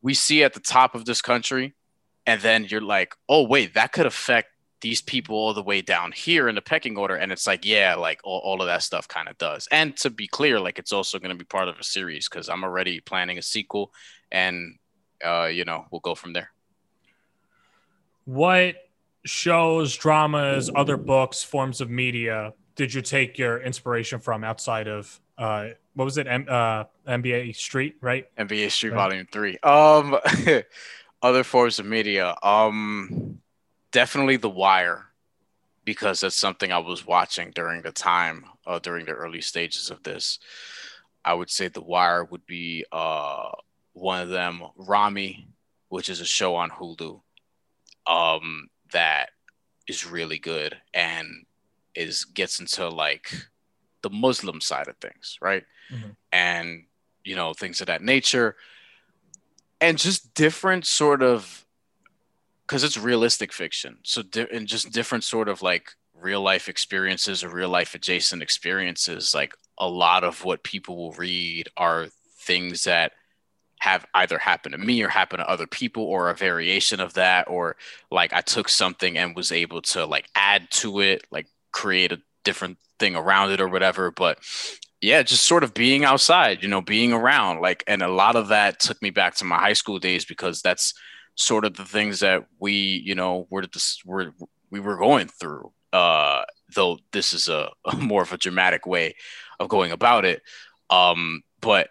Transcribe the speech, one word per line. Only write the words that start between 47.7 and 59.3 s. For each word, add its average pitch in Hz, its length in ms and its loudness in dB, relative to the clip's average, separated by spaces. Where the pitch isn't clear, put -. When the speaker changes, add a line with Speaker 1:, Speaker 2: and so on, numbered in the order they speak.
Speaker 1:
um, 80 640 -2
that 78 380 0
is - 180 -8
really 82 340 -8
good 76 360 -6
and 82 520 -4
is, 85 300 -6
gets - 340 -6
into, 87 300 -6
like, 78 440 -4
the 104 80 -6
Muslim 104 500 -2
side 71 300 -6
of - 80 -18
things, - 440 -16
right? 95 220 -2
Speaker 2:
Mm-hmm. 113 200 -12
Speaker 1:
And, 85 520 -2
you 95 140 -8
know, 82 160 -4
things 90 260 -10
of 92 80 -8
that 85 160 -4
nature. 123 540 0